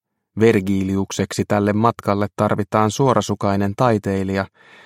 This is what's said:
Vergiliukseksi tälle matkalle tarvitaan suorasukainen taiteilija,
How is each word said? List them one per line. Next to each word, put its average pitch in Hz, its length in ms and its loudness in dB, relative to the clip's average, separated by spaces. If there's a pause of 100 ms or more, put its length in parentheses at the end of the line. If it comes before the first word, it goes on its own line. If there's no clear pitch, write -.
(400)
Vergiliukseksi 98 1080 0
tälle 104 260 0
matkalle 104 640 0
tarvitaan 107 560 0
suorasukainen 101 840 0
taiteilija, 98 680 0 (400)